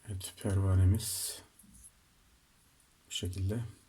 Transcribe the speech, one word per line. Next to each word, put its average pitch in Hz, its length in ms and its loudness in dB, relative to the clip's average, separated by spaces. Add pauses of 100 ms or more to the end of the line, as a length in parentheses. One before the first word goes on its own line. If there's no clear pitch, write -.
Evet, 95 340 -10
pervanemiz 95 960 2 (1700)
bu - 40 -20
şekilde. 95 500 -4 (280)